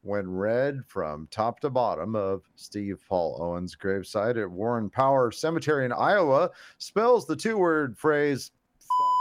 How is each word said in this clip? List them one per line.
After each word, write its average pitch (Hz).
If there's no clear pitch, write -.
when 101
read 120
from 78
top 113
to 151
bottom 110
of 98
Steve 101
Paul 82
Owens' 87
gravesite 101
at 92
Warren 110
Power 131
Cemetery 151
in 123
Iowa, 160
spells 226
the 156
two-word 160
phrase, 147